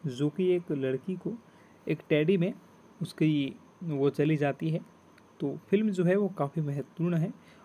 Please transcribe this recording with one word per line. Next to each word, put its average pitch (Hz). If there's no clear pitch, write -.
जो 135
कि 180
एक 175
लड़की 131
को 175
एक 156
टेडी 156
में 180
उसकी 147
वो 143
चली 151
जाती 143
है। 165
तो 139
फिल्म 214
जो 185
है 180
वो 202
काफ़ी 160
महत्वपूर्ण 147
है 165